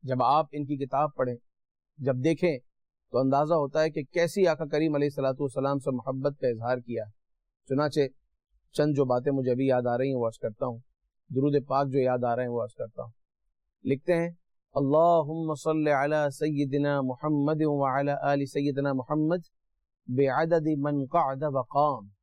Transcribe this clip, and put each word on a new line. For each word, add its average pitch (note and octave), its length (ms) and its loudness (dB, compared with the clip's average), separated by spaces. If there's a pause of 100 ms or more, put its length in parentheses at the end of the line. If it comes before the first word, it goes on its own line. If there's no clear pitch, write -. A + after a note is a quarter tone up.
جب B2+ 200 -2
آپ D3 280 4
ان D3 140 -6
کی C#3+ 180 -4
کتاب C#3+ 320 -2
پڑھیں، B2+ 200 -2 (640)
جب C3 260 0
دیکھیں D#3+ 340 2 (540)
تو A#2+ 60 2
اندازہ C#3 380 2
ہوتا D3 260 0
ہے D#3+ 80 2
کہ D#3 120 -6 (100)
کیسی F3 360 2
آقا D#3 240 0
کریم D3+ 220 2
علیہ D3 160 2
الصلوۃ C3+ 300 -2
والسلام C#3 380 -2
سے C3+ 180 -4
محبت C3+ 440 -4
کا B2+ 80 0
اظہار A#2+ 320 -2
کیا A#2 240 -8
ہے۔ G#2+ 60 -16 (580)
چنانچہ D3 320 0 (760)
چند D3+ 220 2
جو C#3+ 140 4
باتیں B2 220 0
مجھے C3 180 0
ابھی B2+ 160 0
یاد B2 200 2
آ A#2+ 120 0
رہی C3+ 100 0
ہیں C3+ 80 -2
وہ A#2 100 -2
عرض A2+ 120 -6
کرتا A#2 280 -6
ہوں، A#2+ 120 -8 (520)
درود C#3+ 240 0 (140)
پاک C#3 240 0
جو C#3 80 0
یاد B2+ 240 0
آ A#2+ 120 0
رہے B2 60 -2
ہیں B2 80 -4
وہ A#2+ 120 -4
عرض A2 120 -10
کرتا A2+ 280 -10
ہوں۔ A#2 80 -12 (760)
لکھتے C#3 320 0
ہیں، E3+ 120 -2 (460)
اللہم D#3 800 2
صل D#3 360 -2
علی D3 460 0
سیدنا C#3+ 640 0
محمد D3 640 -2
وعلی C#3+ 480 0 (180)
آل C#3+ 220 0
سیدنا C#3+ 400 -2
محمد D3+ 500 -2 (680)
بعدد C#3+ 580 2 (200)
من C#3+ 260 0
قعد C#3 300 0 (120)
وقام۔ C3+ 520 0 (160)